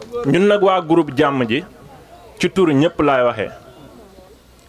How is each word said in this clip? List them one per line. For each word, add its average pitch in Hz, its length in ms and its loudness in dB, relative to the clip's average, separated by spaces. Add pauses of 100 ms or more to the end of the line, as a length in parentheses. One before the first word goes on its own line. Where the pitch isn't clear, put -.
(260)
Ñun 175 220 2
nag 208 160 2
waa 190 180 2
groupe 160 360 0
jàmm 139 300 0
ji, 120 160 -4 (760)
ci 180 100 -2
turu 175 240 0
ñëpp 151 280 0
laay 139 240 2
waxee. 107 240 -4 (1200)